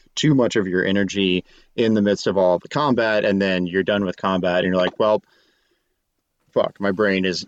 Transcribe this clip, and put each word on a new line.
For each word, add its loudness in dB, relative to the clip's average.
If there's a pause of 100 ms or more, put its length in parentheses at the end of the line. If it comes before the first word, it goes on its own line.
(140)
too 2
much 2
of 0
your 0
energy 0 (320)
in 0
the 2
midst 0
of 0
all 2
the -20
combat, 0
and 2
then 0
you're -2
done 0
with -6
combat, 0
and 0
you're 0
like, -2
"Well, 0 (1300)
fuck, -2
my -2
brain 0
is -4